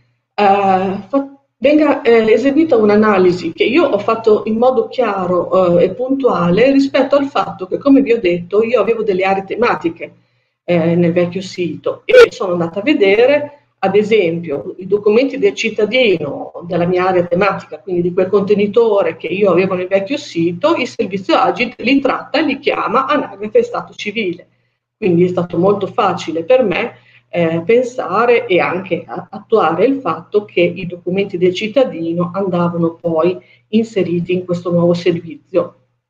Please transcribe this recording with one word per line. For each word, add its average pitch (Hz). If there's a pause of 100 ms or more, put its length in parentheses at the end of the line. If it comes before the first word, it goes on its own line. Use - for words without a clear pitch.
(340)
eh, 196
fa-, 277 (220)
venga, 302
eh, 226
eseguita 277
un'analisi 202
che -
io 277
ho 233
fatto 214
in 220
modo 233
chiaro, 180
eh, 175
e 185
puntuale 233
rispetto 277
al 285
fatto 185
che, -
come 277
vi 214
ho 226
detto, 175
io 226
avevo 220
delle 185
aree 190
tematiche, 180 (540)
eh, 170
nel 170
vecchio 175
sito -
e 480
sono 185
andata 170
a -
vedere, 247 (180)
ad 190
esempio, 170
i 190
documenti 208
del 202
cittadino 202 (140)
della 175
mia 180
area 180
tematica, 175
quindi 175
di 175
quel 180
contenitore 202
che -
io 190
avevo 185
nel 180
vecchio 196
sito, 175
il 240
servizio 202
Agit 175
li 269
tratta -
e -
li 277
chiama 196
anagrafe 240
e 233
stato 175
civile. 196 (480)
Quindi 175
è 180
stato 180
molto 196
facile 175
per 254
me, 160 (320)
eh, 170
pensare 240
e 180
anche 165
a-, 139
attuare 185
il 269
fatto 170
che -
i 175
documenti 180
del 180
cittadino 175
andavano 175
poi 170 (300)
inseriti 175
in 180
questo 175
nuovo 170
servizio, 170 (360)